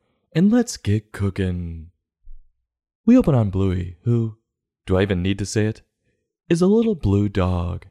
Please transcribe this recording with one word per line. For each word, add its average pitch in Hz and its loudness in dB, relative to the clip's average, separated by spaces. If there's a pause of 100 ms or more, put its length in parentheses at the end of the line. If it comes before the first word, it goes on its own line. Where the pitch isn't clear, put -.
(320)
and 185 2
let's 233 0
get - -4
cookin'. 90 -6 (1160)
We 240 6
open 202 4
on 110 2
Bluey, 90 -2
who, 117 -2 (460)
do 92 0
I 92 4
even 98 0
need 98 -2
to 101 -6
say 107 -2
it, - -8 (680)
is 170 0
a 180 4
little 220 2
blue 101 2
dog. 90 -4